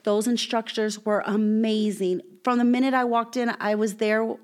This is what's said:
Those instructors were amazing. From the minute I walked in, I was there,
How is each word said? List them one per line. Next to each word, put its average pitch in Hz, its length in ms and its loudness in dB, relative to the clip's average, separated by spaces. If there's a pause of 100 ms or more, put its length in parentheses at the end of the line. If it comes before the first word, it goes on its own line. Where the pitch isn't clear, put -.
Those 214 240 2
instructors 220 800 -2
were 208 200 0
amazing. 214 960 0 (240)
From 247 140 2
the 240 40 2
minute 247 300 2
I 254 100 2
walked 233 320 -2
in, 240 240 -2
I 208 160 0
was 208 200 0
there, 214 260 0 (220)